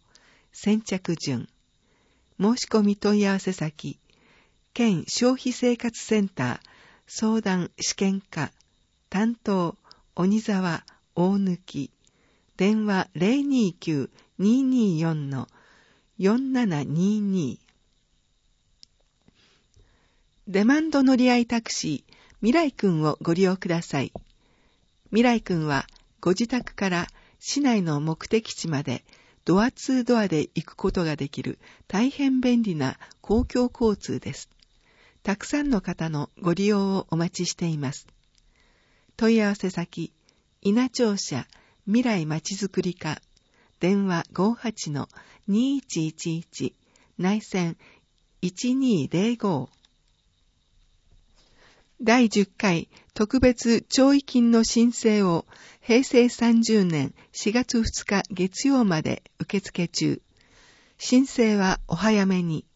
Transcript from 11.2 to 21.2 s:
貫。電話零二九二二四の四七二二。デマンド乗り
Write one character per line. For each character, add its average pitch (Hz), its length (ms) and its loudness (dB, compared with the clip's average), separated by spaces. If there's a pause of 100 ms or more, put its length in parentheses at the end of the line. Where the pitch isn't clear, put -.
貫。 180 520 -6 (640)
電 214 300 0
話 190 280 0
零 220 280 0
二 247 320 0
九 147 360 -4 (280)
二 226 240 2
二 226 380 2
四 156 300 -2
の 135 180 -6 (680)
四 240 340 0
七 202 320 0
二 190 360 0
二。 190 400 -2 (3000)
デ 196 160 2
マ 277 160 4
ン 320 100 -2
ド 277 120 4
乗 262 140 6
り 247 140 4